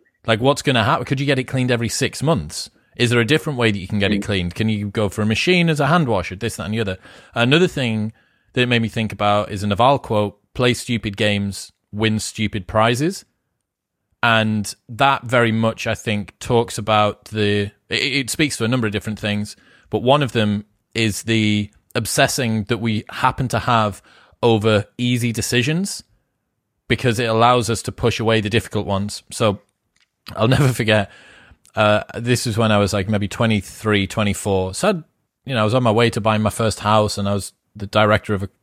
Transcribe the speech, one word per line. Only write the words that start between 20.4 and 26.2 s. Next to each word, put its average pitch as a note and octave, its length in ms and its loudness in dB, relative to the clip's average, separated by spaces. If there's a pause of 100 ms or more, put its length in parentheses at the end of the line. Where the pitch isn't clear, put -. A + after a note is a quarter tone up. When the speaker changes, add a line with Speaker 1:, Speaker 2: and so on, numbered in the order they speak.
Speaker 1:
is A2+ 300 0
the G#2+ 480 0 (240)
obsessing A2+ 680 -2
that A#2 120 -2
we A2 320 -2
happen C3 380 -2
to A2+ 120 -2
have A2 420 0 (420)
over A2 420 4 (120)
easy B2 340 0
decisions B2 720 -2 (840)